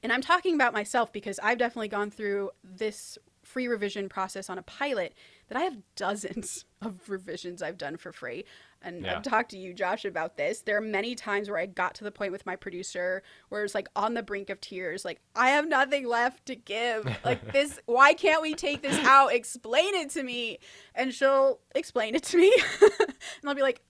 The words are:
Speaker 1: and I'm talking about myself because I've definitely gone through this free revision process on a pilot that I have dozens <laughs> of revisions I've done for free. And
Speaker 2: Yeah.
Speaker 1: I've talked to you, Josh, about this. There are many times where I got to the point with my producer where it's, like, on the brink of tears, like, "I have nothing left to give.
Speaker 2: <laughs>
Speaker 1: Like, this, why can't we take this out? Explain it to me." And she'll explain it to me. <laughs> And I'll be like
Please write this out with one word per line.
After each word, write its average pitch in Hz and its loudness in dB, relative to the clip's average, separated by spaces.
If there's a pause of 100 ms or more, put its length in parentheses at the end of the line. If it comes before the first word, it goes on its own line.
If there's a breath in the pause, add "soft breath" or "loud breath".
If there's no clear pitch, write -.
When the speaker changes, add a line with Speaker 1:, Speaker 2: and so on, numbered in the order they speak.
Speaker 1:
and - -4
I'm 269 0
talking 349 2
about 262 2
myself 220 -2
because 202 -8
I've 226 0
definitely 233 -2
gone 208 -4
through 202 -4 (120)
this 208 -8 (240)
free 254 -6
revision 202 -2
process 190 -6
on 185 -8
a 180 -12
pilot 247 -4 (340 soft breath)
that 240 -6
I 294 0
have 330 -4 (180)
dozens - -6
<laughs> - -20
of 196 -10
revisions 180 -10
I've 170 -8
done 147 -8
for 175 -14
free. 123 -10 (380 loud breath)
And 175 -12
Speaker 2:
Yeah. 90 -2
Speaker 1:
I've - -6
talked 240 0
to 196 -16
you, 185 -12
Josh, 190 -4
about 170 -6
this. 160 -2
There 208 -2
are 214 2
many 220 -4
times 208 -4
where 202 -4
I 175 -4
got 180 -4
to - -18
the 208 -6
point 196 -6
with 196 -10
my 185 -6
producer 185 -6 (280 loud breath)
where 208 -4
it's, 202 -6
like, 196 -4
on 220 0
the 233 -4
brink 202 -8
of 190 -8
tears, 185 -8
like, 175 -8 (140)
"I 247 4
have 294 4
nothing 269 2
left 240 0
to 262 -8
give. 220 -4
Speaker 2:
<laughs> 160 -6
Speaker 1:
Like, 233 -2
this, 277 2
why 269 8
can't 311 4
we 311 -4
take 285 -4
this 277 -2
out? 269 8
Explain 247 0
it 320 -2
to 311 -6
me." 240 -6 (360 loud breath)
And 254 -2
she'll 269 4 (140)
explain 233 -2
it 330 0
to - 2
me. 381 8
<laughs> - 2
And - 4
I'll 285 -2
be 277 -4
like 262 0